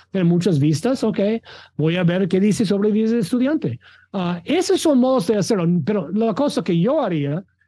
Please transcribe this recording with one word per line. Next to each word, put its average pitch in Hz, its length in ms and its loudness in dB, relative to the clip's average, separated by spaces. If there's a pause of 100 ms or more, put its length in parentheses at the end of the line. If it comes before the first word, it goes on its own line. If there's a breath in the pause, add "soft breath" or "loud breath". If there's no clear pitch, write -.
(120)
tienen 185 160 0
muchas 175 320 2
vistas. 160 440 0
Ok, 220 160 -2 (580 loud breath)
voy 160 200 0
a 185 60 -2
ver 175 240 2
qué 185 120 0
dice 208 260 2
sobre 202 260 0
visa 220 240 0
de 240 60 0
estudiante. 247 580 -2 (340 soft breath)
Ah, 175 320 -4
esos 349 360 0
son 285 180 4
modos 254 280 2
de 220 100 2
hacerlo, 185 300 0 (180)
pero 196 240 -2
la 214 240 -2
cosa 285 300 -2
que 175 160 0
yo 262 220 2
haría 160 420 -4 (240)